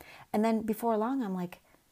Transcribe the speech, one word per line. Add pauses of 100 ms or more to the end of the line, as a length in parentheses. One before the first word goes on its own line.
(340)
and
then
before
long,
I'm
like, (320)